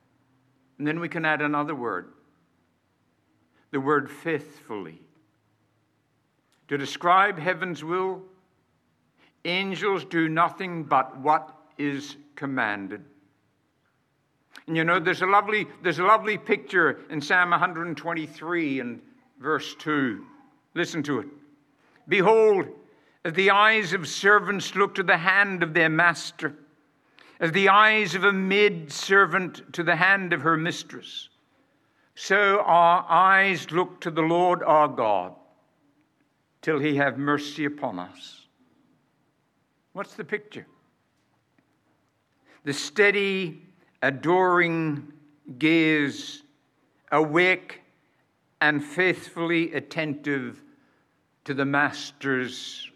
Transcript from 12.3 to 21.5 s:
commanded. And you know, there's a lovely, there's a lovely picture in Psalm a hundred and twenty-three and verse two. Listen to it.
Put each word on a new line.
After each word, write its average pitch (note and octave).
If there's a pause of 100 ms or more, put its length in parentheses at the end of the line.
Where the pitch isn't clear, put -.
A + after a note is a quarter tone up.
commanded. G#2 (1600)
And D#3+
you D#3+
know, F3
there's F3
a -
lovely, G3+ (140)
there's D#3+
a F3+
lovely G#3+
picture F3
in D#3
Psalm F3+
a E3+
hundred E3+
and D#3+
twenty-three D#3+
and A#2+ (380)
verse D3+
two. C3+ (480)
Listen E3
to C#3
it. F#2+ (800)